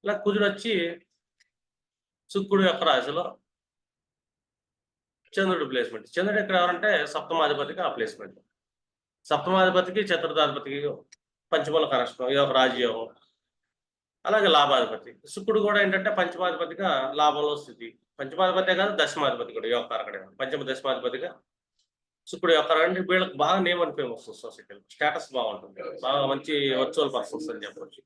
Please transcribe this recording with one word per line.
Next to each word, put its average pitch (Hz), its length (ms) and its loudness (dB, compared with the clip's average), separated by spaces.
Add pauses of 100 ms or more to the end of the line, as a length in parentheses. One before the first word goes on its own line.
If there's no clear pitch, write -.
ఇలా 202 100 0 (100)
కుజుడు 208 260 2
వచ్చి 226 220 -4 (1600)
శుక్రుడు 196 340 2
యొక్క 170 220 0
రాశిలో 143 340 0 (2000)
చంద్రుడి 185 360 0
ప్లేస్‌మెంట్. 113 420 -4
చంద్రుడు 202 280 0
ఇక్కడ 185 180 0
ఎవరంటే 180 300 2 (240)
సప్తమాధిపతికి 156 720 0
ఆ 139 100 0
ప్లేస్‌మెంట్. 107 420 -8 (920)
సప్తమాధిపతికి 185 680 2 (100)
చతుర్థాధిపతికి 147 680 0 (760)
పంచమూల 151 400 2
కనెక్షన్, 127 400 -2
ఇది 139 120 4
ఒక 139 160 0
రాజయోగం. 117 480 0 (1200)
అలాగే 202 260 4
లాభాధిపతి 127 560 2 (240)
శుక్రుడు 208 320 0
కూడా 208 160 4
ఏంటంటే 190 360 0
పంచమాధిపతిగా 170 680 -2 (320)
లాభంలో 147 320 4 (100)
స్థితి, 117 240 -16 (320)
పంచమాధిపతే 185 640 0
కాదు 208 120 2 (100)
దశమాధిపతి 135 540 -2
కూడా 107 180 -6
యోగకారకుడే, 110 440 -4 (220)
పంచమ 139 300 -4
దశమాధిపతిగా 127 600 -4 (1000)
శుక్రుడు 165 260 4
యోగకారకుడు. 156 320 4
అంటే 185 220 -2
వీళ్ళకి 185 320 0
బాగా 170 240 2
నేమ్ 175 180 0
and 151 140 -4
ఫేమ్ 127 180 -4
వస్తుంది - 260 -18
సొసైటీలో, 104 380 -18 (140)
స్టేటస్ 151 420 -2
బాగుంటుంది, 110 440 -6 (260)
బాగా 139 260 2
మంచి 143 220 -4 (260)
వర్చువల్ 135 360 0
పర్సన్స్ - 360 -6
అని 107 140 -12
చెప్పొచ్చు. - 400 -18